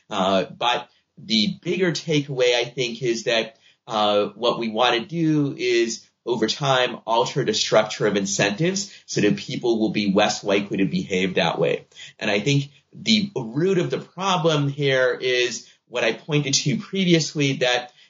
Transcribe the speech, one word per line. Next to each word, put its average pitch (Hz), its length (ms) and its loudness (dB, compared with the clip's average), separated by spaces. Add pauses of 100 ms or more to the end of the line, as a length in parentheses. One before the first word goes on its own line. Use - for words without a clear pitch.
Uh, 95 360 0
but 120 440 -4 (280)
the 104 440 0
bigger 180 300 0
takeaway, 143 640 0
I 120 80 2
think, 123 380 -6
is 117 240 -2
that, 113 320 -2 (280)
uh, 104 420 2
what 113 320 -2
we 113 100 -4
want 120 260 2
to 113 100 -2
do 156 520 0
is – 117 480 0 (200)
over 113 220 0
time 127 600 0
alter 135 360 0
the 107 100 0
structure - 520 2
of 101 100 2
incentives 104 800 -2 (120)
so - 140 -6
that 143 160 4
people 120 440 -2
will 107 100 2
be 101 240 0
less 104 300 2
likely 104 340 0
to 95 80 2
behave 92 500 -2
that 85 240 0
way. - 280 0 (320)
And 107 100 -4
I 104 100 0
think 143 300 0 (240)
the 104 420 0
root 147 440 0
of 147 100 -2
the 131 80 -4
problem 165 680 0
here 135 520 0
is 123 480 0 (200)
what 117 160 -4
I 117 100 2
pointed 143 400 -2
to 139 240 2
previously, 165 800 0
that 123 340 0 (180)